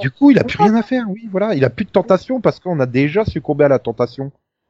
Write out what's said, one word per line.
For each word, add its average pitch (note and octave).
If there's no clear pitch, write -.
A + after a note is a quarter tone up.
du C4+
coup, C#4+
il G#3+
a -
plus -
rien A3
à A3+
faire, B3+
oui, A3
voilà. G3
Il C3+
a B2+
plus -
de -
tentation G3
parce -
qu'on E3+
a B2+
déjà C#3+
succombé D3
à C#3
la C3
tentation. B2